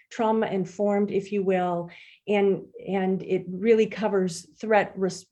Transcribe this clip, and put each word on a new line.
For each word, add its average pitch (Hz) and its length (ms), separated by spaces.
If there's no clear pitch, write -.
trauma-informed, 202 960
if 196 220
you 202 100
will, 180 480
and, 196 340
and 190 380
it 185 240
really 220 380
covers 190 600
threat 208 340
res-, 185 380